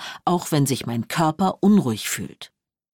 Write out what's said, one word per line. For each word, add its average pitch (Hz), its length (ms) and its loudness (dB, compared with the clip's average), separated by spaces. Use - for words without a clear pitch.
auch 175 280 0
wenn 143 140 2
sich 127 200 -4
mein 117 220 -4
Körper 185 540 0
unruhig 156 460 4
fühlt." - 440 -10